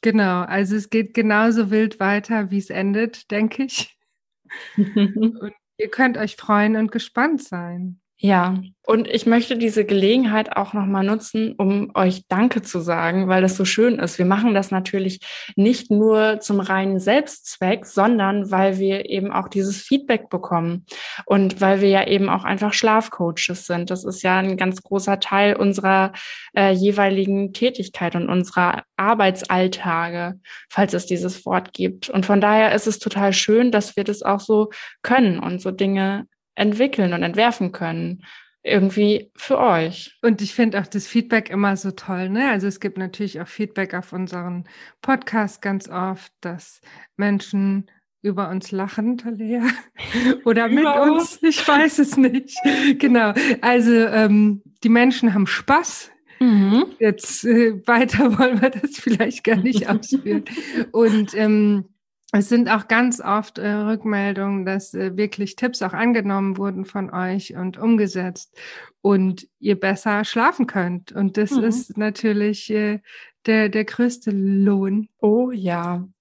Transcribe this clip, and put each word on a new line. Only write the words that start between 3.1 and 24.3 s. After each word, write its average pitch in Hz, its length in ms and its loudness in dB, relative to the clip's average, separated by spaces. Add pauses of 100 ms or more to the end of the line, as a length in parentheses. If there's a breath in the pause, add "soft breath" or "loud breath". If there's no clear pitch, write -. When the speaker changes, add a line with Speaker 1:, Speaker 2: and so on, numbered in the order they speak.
Speaker 1:
denke 220 340 -2
ich. - 260 -8 (840 loud breath)
Speaker 2:
<laughs> - 0 -
Speaker 1:
Und 208 760 0 (260)
ihr 214 120 -4
könnt 254 260 2
euch 214 200 -6
freuen 208 400 2
und 220 160 -2
gespannt 277 500 -2
sein. 175 560 -10 (180)
Speaker 2:
Ja, 185 460 2 (240)
und 220 220 2
ich - 180 -2
möchte 233 320 2
diese 220 260 0
Gelegenheit 214 720 2
auch 196 160 -4
noch 202 140 -2
mal 196 160 0
nutzen, 220 560 -2
um 202 360 0
euch 185 340 0
Danke 214 340 0
zu - 160 -8
sagen, 170 500 -2
weil 185 140 4
das 185 140 2
so 196 80 0
schön 220 340 2
ist. 170 200 -4
Wir 180 60 2
machen 208 300 2
das 190 160 0
natürlich 185 480 -4 (380 loud breath)
nicht 233 340 2
nur 214 500 4
zum 202 200 -2
reinen 190 400 0
Selbstzweck, 202 840 -2
sondern 202 680 0
weil 190 260 2
wir 196 320 -2
eben 196 220 -4
auch - 160 -4
dieses 196 340 -4
Feedback 262 480 -2
bekommen 170 560 -4 (400 loud breath)
und 190 340 2
weil 196 220 4
wir 202 60 4
ja 196 180 4
eben 196 240 0
auch 185 140 -2
einfach 208 280 -2
Schlafcoaches 185 920 -2
sind. 175 240 -4
Das 180 140 -6
ist 185 180 -10
ja 185 160 4